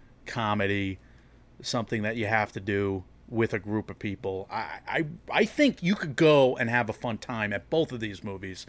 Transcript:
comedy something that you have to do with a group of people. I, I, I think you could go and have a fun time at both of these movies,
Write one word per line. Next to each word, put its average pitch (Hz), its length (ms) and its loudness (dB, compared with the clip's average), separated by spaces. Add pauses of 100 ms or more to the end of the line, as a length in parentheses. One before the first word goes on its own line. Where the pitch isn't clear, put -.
(260)
comedy 101 720 0 (640)
something 117 420 -2
that 113 120 0
you 107 120 -2
have 107 260 2
to 101 80 -8
do 98 420 0 (240)
with 113 260 0
a 107 60 0
group 104 300 -4
of 95 100 -12
people. 98 500 -6
I, 92 380 -8
I, 151 180 -2 (240)
I 190 160 4
think 285 360 2
you 185 140 2
could 151 200 -8
go 143 400 8
and 120 140 -2
have 117 200 0
a 107 40 -2
fun 113 240 -4
time 107 340 -4
at 101 180 -6
both 160 220 2
of 123 80 -6
these 104 240 -6
movies, 95 460 -10